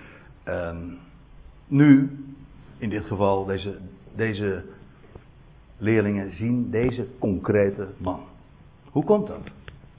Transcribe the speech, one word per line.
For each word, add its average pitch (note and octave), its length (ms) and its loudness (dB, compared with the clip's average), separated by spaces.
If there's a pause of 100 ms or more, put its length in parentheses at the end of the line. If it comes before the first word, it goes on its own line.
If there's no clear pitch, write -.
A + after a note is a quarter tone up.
(440)
En F2 560 -8 (680)
nu, C#3 500 6 (600)
in A2 120 -6
dit G2+ 160 -6
geval, G2 400 2
deze, G2 320 -6 (380)
deze G2+ 480 -2 (1120)
leerlingen G2+ 540 0
zien A2+ 380 -2
deze A#2 380 -2 (120)
concrete G2+ 680 0 (100)
man. F#2 240 -8 (720)
Hoe C#3+ 120 0
komt G#3 240 2
dat? - 240 -14 (460)